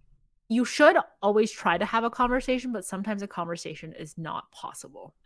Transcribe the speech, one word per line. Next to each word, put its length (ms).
You 160
should 320
always 280
try 280
to 80
have 180
a 60
conversation, 640
but 100
sometimes 400
a 40
conversation 680
is 240
not 340
possible 640